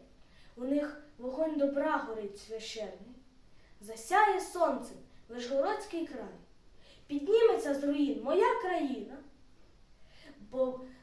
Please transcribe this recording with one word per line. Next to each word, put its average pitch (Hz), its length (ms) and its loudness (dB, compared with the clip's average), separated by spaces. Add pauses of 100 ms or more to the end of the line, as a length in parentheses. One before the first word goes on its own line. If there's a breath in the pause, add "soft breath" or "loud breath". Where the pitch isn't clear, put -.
(560 soft breath)
У 240 80 -10
них 294 380 0 (160)
вогонь 285 400 -2
добра 285 400 2
горить 214 420 -8
священний. 220 760 -12 (640 soft breath)
Засяє 359 600 2
сонцем 294 560 0 (320 soft breath)
Вишгородський 285 800 -2
край, 214 280 -12 (720 loud breath)
підніметься 294 680 4
з 277 80 -4
руїн 285 400 0
моя 415 380 4
країна, 277 560 -2 (1300 loud breath)
бо 254 280 0 (240 loud breath)